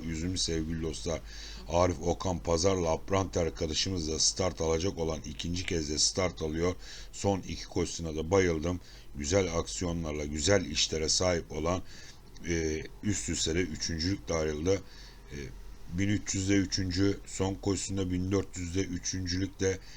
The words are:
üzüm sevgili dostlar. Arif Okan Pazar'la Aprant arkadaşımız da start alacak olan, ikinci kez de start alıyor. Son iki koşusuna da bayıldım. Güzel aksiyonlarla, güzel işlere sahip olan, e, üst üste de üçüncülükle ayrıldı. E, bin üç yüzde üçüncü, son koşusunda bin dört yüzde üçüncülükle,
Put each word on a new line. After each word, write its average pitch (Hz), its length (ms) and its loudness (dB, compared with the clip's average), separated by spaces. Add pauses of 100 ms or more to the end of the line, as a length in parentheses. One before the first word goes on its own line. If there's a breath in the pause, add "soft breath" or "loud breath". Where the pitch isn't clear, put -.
üzüm 82 320 -2
sevgili 82 460 0
dostlar. 80 380 -2 (460 loud breath)
Arif 87 340 6
Okan 85 380 0
Pazar'la 85 520 4
Aprant 95 460 2
arkadaşımız 82 720 0
da 78 100 -2
start - 420 2
alacak 82 360 2
olan, 80 280 -2
ikinci 85 400 -4
kez 80 240 0
de 76 80 -2
start 87 440 2
alıyor. 82 340 0 (360 loud breath)
Son 98 280 0
iki 85 260 -8
koşusuna 85 500 -2
da 80 160 -2
bayıldım. 87 480 4 (360 loud breath)
Güzel 82 420 2
aksiyonlarla, 82 680 -2
güzel 78 400 4
işlere 78 440 0
sahip 87 420 2
olan, 82 300 0 (680 loud breath)
e, 80 340 2 (200)
üst - 260 0
üste 80 260 0
de 90 60 2
üçüncülükle 82 720 -2
ayrıldı. 78 480 2 (500 loud breath)
E, - 60 -10 (600)
bin 98 120 2
üç 104 260 0
yüzde 98 200 4
üçüncü, 95 720 2
son 95 300 -2
koşusunda 95 560 0
bin 92 200 0
dört 98 260 0
yüzde 87 240 -2
üçüncülükle, 92 1000 -2 (180 loud breath)